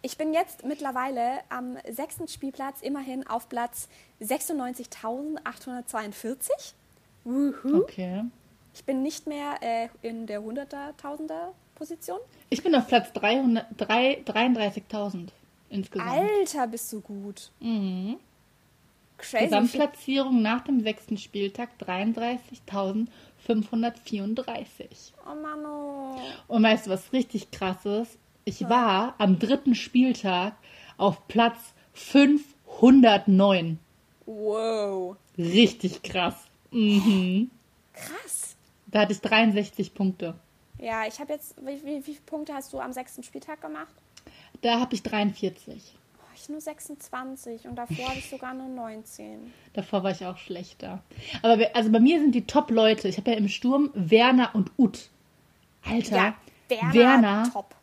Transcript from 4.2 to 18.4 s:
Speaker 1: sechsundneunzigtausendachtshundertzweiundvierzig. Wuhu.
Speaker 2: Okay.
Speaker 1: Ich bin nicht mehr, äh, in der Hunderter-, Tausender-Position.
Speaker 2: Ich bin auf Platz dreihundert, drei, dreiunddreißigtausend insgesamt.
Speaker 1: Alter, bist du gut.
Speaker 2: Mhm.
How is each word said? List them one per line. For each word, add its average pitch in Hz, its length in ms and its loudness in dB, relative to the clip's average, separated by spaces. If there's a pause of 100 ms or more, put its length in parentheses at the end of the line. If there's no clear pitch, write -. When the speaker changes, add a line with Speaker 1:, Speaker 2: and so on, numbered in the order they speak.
Speaker 1:
sechsundneunzigtausendachtshundertzweiundvierzig. 247 2500 -8 (500)
Wuhu. 277 560 0
Speaker 2:
Okay. 190 420 -6 (500)
Speaker 1:
Ich - 120 -20
bin 269 160 -2
nicht 311 260 -6
mehr, 294 320 -8
äh, 233 300 -6 (120)
in 226 260 -10
der 208 160 -8
Hunderter-, 277 520 -12
Tausender-Position. 320 1200 -12 (320)
Speaker 2:
Ich 240 120 -4
bin 339 120 2
auf 247 120 2
Platz 233 240 2
dreihundert, 233 540 0 (100)
drei, 247 480 0
dreiunddreißigtausend 208 1080 -2 (360)
insgesamt. 202 420 -6
Speaker 1:
Alter, 339 560 0
bist 226 260 -12
du 208 80 -10
gut. 202 480 -14 (100)
Speaker 2:
Mhm. 202 560 -4 (1000)